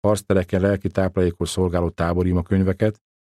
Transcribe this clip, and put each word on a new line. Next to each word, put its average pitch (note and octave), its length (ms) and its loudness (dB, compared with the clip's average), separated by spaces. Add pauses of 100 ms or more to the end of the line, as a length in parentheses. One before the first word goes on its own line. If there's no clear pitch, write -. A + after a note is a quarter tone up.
harctereken G2 600 0
lelki G2 280 0
táplálékot F2+ 600 -2
szolgáló F2 420 -2
tábori F2 380 -2
imakönyveket, F#2+ 720 0 (240)